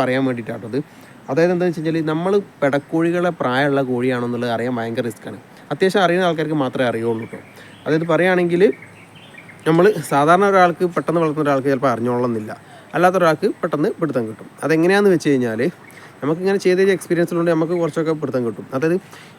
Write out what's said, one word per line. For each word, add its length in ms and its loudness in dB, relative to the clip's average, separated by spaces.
പറയാൻ 280 0
വേണ്ടിയിട്ടാണത്. 500 -6
അതായത് 240 2
എന്താണെന്ന് 240 0
വെച്ച് 100 -4
കഴിഞ്ഞാൽ 240 -2
നമ്മൾ 220 0
പെടക്കോഴികളെ 800 0
പ്രായമുള്ള 500 0
കോഴിയാണോ 380 0
എന്നുള്ളത് 280 -4
അറിയാൻ 240 -4
ഭയങ്കര 300 -4
റിസ്ക്കാണ്. 300 -14
അത്യാവശ്യം 340 2
അറിയുന്ന 220 2
ആൾക്കാർക്ക് 360 -2
മാത്രമേ 280 -2
അറിയുള്ളൂ 400 -4
കേട്ടോ. 80 -14
അതായത് 260 0
പറയുകയാണെങ്കിൽ 500 2
നമ്മൾ 160 6
സാധാരണ 400 4
ഒരാൾക്ക് 340 4
പെട്ടെന്ന് 280 -2
വളർത്തുന്ന 240 -2
ഒരാൾക്ക് 240 0
ചിലപ്പോൾ 220 0
അറിഞ്ഞോളണമെന്നില്ല, 600 -2
അല്ലാത്ത 260 2
ഒരാൾക്ക് 280 2
പെട്ടെന്ന് 280 -2
പിടുത്തം 280 -2
കിട്ടും. 200 -14
അതെങ്ങനെയാണെന്ന് 500 4
വെച്ച് 180 -2
കഴിഞ്ഞാൽ 280 0
നമുക്കിങ്ങനെ 440 -2
ചെയ്ത 200 2
ഒരു 100 4
എക്സ്പീരിയൻസ് 380 -2
ഉള്ളതുകൊണ്ട് 220 0
നമുക്ക് 260 0
കുറച്ചൊക്കെ 400 -2
പിടുത്തം 260 -4
കിട്ടും. 200 -8
അതായത് 180 0